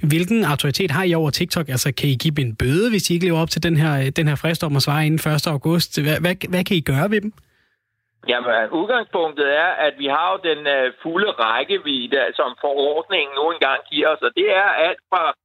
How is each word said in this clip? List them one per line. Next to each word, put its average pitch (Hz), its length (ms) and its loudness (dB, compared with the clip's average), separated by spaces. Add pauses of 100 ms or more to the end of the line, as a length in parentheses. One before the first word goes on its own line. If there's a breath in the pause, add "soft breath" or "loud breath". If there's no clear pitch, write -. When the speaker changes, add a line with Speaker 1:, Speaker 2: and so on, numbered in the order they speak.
(100)
Speaker 1:
Hvilken 180 340 2
autoritet 151 460 0
har 190 140 0
I 175 100 2
over 160 160 2
TikTok? - 380 -2
Altså, 131 300 -2
kan 143 100 0
I 135 140 2
give 160 120 0
dem 143 120 -2
en 110 100 -6
bøde, 160 340 2
hvis 202 200 0
I 175 40 2
ikke 175 120 0
lever 165 160 2
op 165 80 -2
til 160 120 -4
den 170 140 2
her, 156 240 4
øh, 135 80 0 (100)
den 160 100 2
her 147 140 2
frist 165 220 0
om 143 120 0
at 131 60 2
svare 151 240 0
inden 156 220 0
første 151 220 0
august? 156 520 0
Hvad, 151 180 0
hvad, 180 140 0 (180)
hvad 180 120 2
kan 202 120 0
I 160 40 2
gøre 147 300 0
ved 214 100 0
dem? 214 120 -6 (960)
Speaker 2:
Jamen, 123 220 0 (300)
udgangspunktet 180 680 -2 (180)
er, 185 60 0 (160)
at 143 120 0
vi 139 80 -4
har 147 260 0
jo 196 60 -4 (120)
den, 151 160 -4
øh, 135 260 0 (100)
fulde 185 280 -2
rækkevidde, 135 920 -2 (140)
som 139 160 -2 (100)
forordningen 147 800 -2
nu 147 120 0
engang 139 300 0 (100)
giver 151 180 0
os, 151 140 -2
og 120 140 0
det 190 120 2 (140)
er 202 60 2 (180)
alt 175 240 -4
fra 175 140 0 (200)